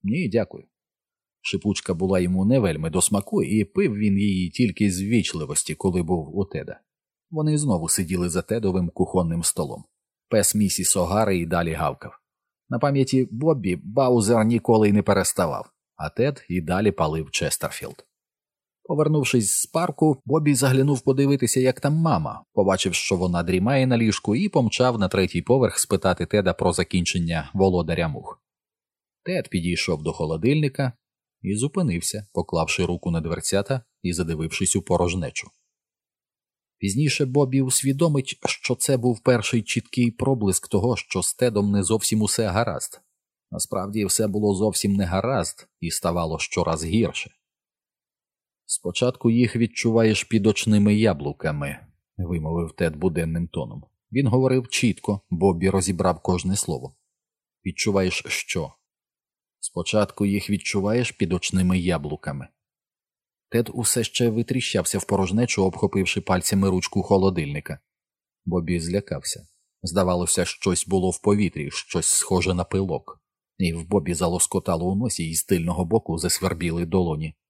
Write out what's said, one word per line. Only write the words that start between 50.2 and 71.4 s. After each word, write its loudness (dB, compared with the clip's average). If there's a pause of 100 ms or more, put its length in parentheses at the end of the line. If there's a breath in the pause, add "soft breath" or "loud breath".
під 2
очними 4
яблуками», -2 (300)
вимовив -4
Тед -2
буденним -2
тоном. -10 (280)
Він 0
говорив 2
чітко, 0 (100)
Бобі 2
розібрав 0
кожне -2
слово. -6 (720)
«Відчуваєш 0
що?» -6 (880)
«Спочатку -2
їх -2
відчуваєш -2
під -2
очними 0
яблуками». -4 (1000)
Тед -2
усе -2
ще 0
витріщався -2
в -4
порожнечу, 0
обхопивши 0
пальцями 0
ручку -2
холодильника. 0 (640)
Бобі -2
злякався. -6 (360)
Здавалося, 0
щось -2
було 0
в -8
повітрі, 0